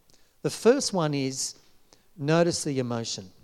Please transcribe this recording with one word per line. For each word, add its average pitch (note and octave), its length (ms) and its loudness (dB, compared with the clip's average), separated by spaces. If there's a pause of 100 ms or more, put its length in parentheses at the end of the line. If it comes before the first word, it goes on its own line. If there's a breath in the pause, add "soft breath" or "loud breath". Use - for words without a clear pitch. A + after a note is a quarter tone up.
(420 soft breath)
The D3 80 -2
first B3+ 440 2
one D3+ 200 2
is C3+ 420 -4 (600 soft breath)
notice D#3+ 480 2
the C#3+ 140 -4
emotion. A#2 520 -6 (140)